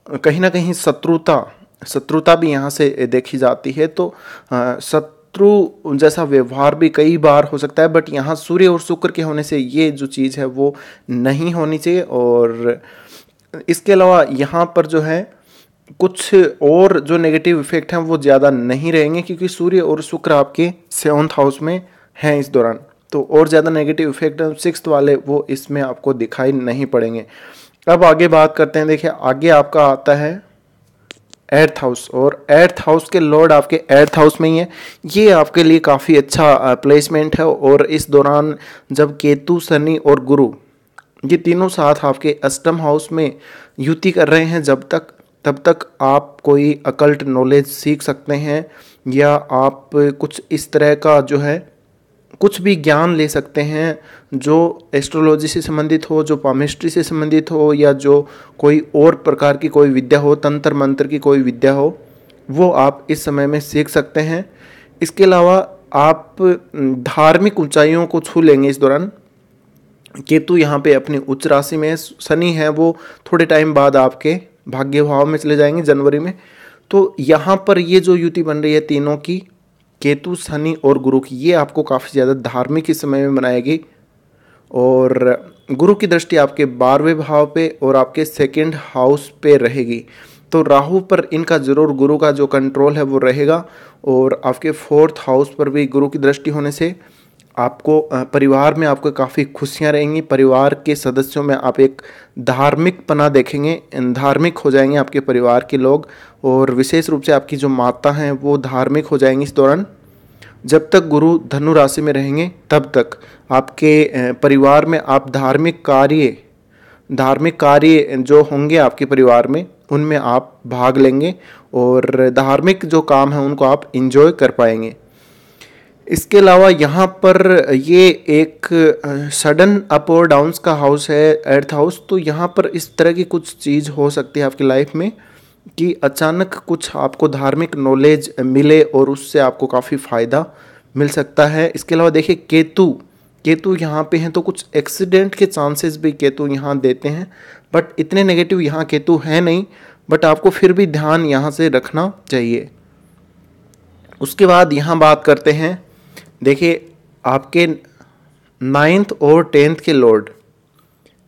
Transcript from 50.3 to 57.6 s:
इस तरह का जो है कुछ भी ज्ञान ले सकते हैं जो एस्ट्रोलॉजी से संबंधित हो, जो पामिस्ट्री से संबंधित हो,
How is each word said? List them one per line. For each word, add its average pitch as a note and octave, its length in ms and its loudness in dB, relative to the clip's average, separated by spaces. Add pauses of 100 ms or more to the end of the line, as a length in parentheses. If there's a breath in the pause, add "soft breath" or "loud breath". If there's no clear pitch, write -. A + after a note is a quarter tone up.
इस D3 220 -8
तरह D3 220 2
का D3 260 4
जो C#3 180 -2
है D3 340 -6 (680)
कुछ G3+ 200 0
भी F#3+ 160 0
ज्ञान D#3 380 0
ले D#3 140 0
सकते D3 320 -6
हैं D3+ 380 -4 (360 soft breath)
जो D#3 600 -2
एस्ट्रोलॉजी D3+ 540 0
से E3 120 -6
संबंधित D#3 500 -4
हो, D#3 120 0
जो D#3 140 -2
पामिस्ट्री C#3 540 -4
से E3 120 -2
संबंधित D#3 480 -2
हो, D3+ 240 0